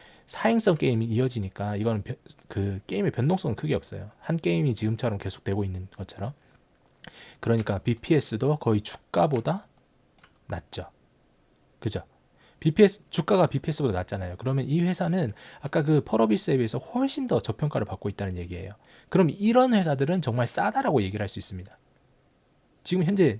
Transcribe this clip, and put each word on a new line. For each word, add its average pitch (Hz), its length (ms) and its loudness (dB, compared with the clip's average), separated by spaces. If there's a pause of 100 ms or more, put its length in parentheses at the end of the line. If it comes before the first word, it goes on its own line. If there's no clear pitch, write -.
(260)
사행성 220 500 2
게임이 120 300 2
이어지니까, 110 720 -2
이거는 107 260 0
변-, - 140 -10 (320)
그 98 380 -2
게임의 196 240 0
변동성은 147 440 0
크게 151 180 -2
없어요. 101 460 -6
한 165 160 -4
게임이 160 400 0
지금처럼 110 420 -2
계속 - 280 -10
되고 101 180 -2
있는 92 320 -6
것처럼. 101 380 -10 (1040)
그러니까 113 380 0
비피에스도 127 800 0
거의 107 240 2
주가보다 147 840 -2 (840)
낮죠. - 360 -10 (960)
그죠? - 240 -6 (580)
비피에스, 185 480 4
주가가 180 380 2
비피에스보다 143 460 -2
낮잖아요. 92 440 -4
그러면 131 260 -2
이 147 160 0
회사는 175 520 0 (280)
아까 - 240 -2
그 147 220 4
펄어비스에 214 500 2
비해서 123 220 0
훨씬 269 500 -4
더 131 140 2
저평가를 120 440 -2
받고 - 220 -8
있다는 98 300 -6
얘기예요. 87 340 -10 (380)
그럼 170 200 4
이런 233 440 4
회사들은 165 480 2
정말 127 260 0
싸다라고 190 540 0
얘기를 98 200 -2
할 98 60 -4
수 - 100 -10
있습니다. 92 400 -12 (1080)
지금 180 180 0
현재 165 360 4